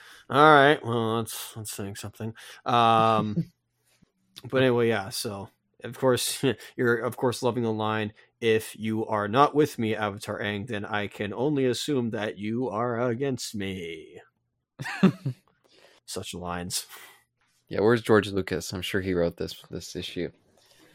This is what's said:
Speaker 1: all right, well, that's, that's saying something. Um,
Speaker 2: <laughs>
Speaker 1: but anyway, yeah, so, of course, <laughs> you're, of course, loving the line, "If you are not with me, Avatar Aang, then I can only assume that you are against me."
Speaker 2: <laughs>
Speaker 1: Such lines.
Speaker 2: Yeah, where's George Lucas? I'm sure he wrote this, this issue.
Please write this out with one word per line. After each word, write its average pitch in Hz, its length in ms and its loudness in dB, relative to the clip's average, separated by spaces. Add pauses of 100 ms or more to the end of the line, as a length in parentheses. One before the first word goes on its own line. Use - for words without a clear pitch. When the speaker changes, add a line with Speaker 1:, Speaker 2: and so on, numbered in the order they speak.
(300)
Speaker 1:
all 147 240 8
right, 143 280 6
well, 117 360 0
that's, - 360 -8
that's 110 180 -10
saying 101 240 -8
something. 110 360 -10 (320)
Um, 113 880 4 (440)
Speaker 2:
<laughs> - 540 -20
Speaker 1:
but 131 120 2
anyway, 120 260 4
yeah, 104 220 0
so, 98 400 -8 (340)
of 117 140 -12
course, - 460 0 (160)
<laughs> - 160 -18
you're, 120 220 2
of 113 180 -4
course, 123 260 -2
loving 123 200 0
the 113 100 0
line, 110 400 -2 (280)
"If 110 360 2
you 110 300 -4
are 104 220 -2
not 135 260 4
with 147 240 0
me, 110 160 0
Avatar 104 460 -6
Aang, 104 260 -4
then 104 180 -6
I 104 240 -4
can 104 240 -8
only 135 340 0
assume 120 440 0
that 107 280 -6
you 113 300 -4
are 120 400 -2
against 127 460 -4
me." 85 640 -8 (800)
Speaker 2:
<laughs> 175 100 6 (920)
Speaker 1:
Such - 280 -10
lines. 87 520 -8 (800)
Speaker 2:
Yeah, - 120 -4
where's 113 220 4
George 104 260 6
Lucas? 92 440 -4
I'm 92 100 -6
sure 98 180 -2
he 92 140 -2
wrote 85 220 2
this, - 340 -8
this - 260 -12
issue. 90 340 -8 (640)